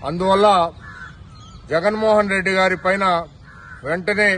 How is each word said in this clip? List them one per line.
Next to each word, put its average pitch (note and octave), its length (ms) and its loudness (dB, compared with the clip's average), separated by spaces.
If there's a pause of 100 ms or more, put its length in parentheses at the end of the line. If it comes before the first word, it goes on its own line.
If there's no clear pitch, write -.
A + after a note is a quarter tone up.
అందువల్ల F#3+ 380 2 (1300)
జగన్మోహన్ G#3 640 2
రెడ్డి F#3+ 240 0
గారి F#3+ 260 2
పైన F#3+ 200 0 (840)
వెంటనే G3 500 0